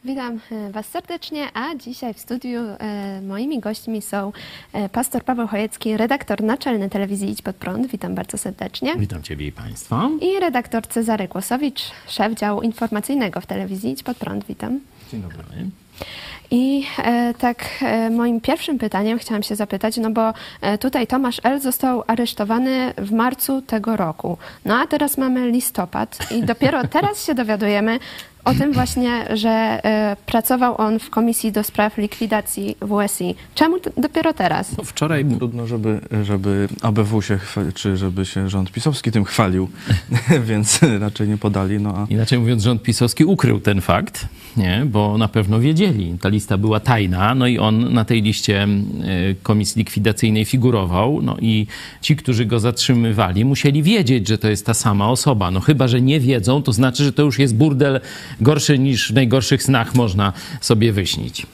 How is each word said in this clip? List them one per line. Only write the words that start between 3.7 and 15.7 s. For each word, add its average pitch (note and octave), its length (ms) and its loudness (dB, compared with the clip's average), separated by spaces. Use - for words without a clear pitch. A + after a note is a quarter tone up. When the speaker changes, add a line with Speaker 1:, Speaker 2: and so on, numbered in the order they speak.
Speaker 1:
są, G3+ 300 -6
e, G3+ 160 -4
pastor A#3 340 -4
Paweł A#3+ 240 -4
Chojecki, G#3+ 500 -4
redaktor A3+ 460 -2
naczelny A3 460 -2
telewizji G3 400 -4
Idź G#3 120 -8
Pod F#3+ 140 -8
Prąd. G#3 320 -6
Witam F#3 280 -8
bardzo F#3 220 -8
serdecznie. G3 600 -6
Speaker 2:
Witam D#2+ 260 -6
ciebie D2 240 -8
i C#2+ 40 -8
państwa. A#2 580 -4
Speaker 1:
I G4 180 -2
redaktor B3 480 -4
Cezary A3 400 -2
Głosowicz, B3+ 540 -4
szef A3 260 -2
działu G#3 280 -2
informacyjnego A3 800 -4
w - 40 -16
telewizji F#3+ 460 -6
Idź C4+ 120 -10
Pod B3 140 -8
Prąd. G3+ 320 -8
Witam. A#3+ 300 -6
Speaker 2:
Dzień A2 100 -8
dobry. F2 160 -12